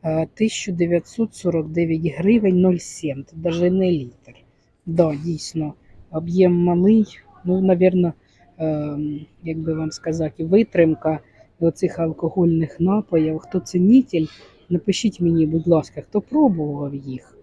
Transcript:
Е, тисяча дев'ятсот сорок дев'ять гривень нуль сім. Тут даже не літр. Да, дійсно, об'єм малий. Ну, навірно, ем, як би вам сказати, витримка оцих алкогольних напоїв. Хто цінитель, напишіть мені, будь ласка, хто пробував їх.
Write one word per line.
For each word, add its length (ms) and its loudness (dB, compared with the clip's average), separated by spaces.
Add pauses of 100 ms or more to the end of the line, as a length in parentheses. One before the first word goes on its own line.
Е, 300 -2
тисяча 380 -4
дев'ятсот 600 -2
сорок 340 -4
дев'ять 500 -2
гривень 420 4
нуль 160 4
сім. 540 -10
Тут 100 -18
даже 300 0
не 200 0
літр. 440 -6 (520)
Да, 280 0 (100)
дійсно, 500 -6 (360)
об'єм 420 2
малий. 520 4 (400)
Ну, 160 0
навірно, 520 2 (460)
ем, 640 -4 (220)
як 160 -8
би 160 -4
вам 160 -6
сказати, 540 -6
витримка 760 2 (400)
оцих 380 -2
алкогольних 840 -2
напоїв. 580 0
Хто 220 -6
цінитель, 680 2 (440)
напишіть 500 -2
мені, 260 2
будь 220 -2
ласка, 340 0
хто 180 -4
пробував 720 -2
їх. 480 -12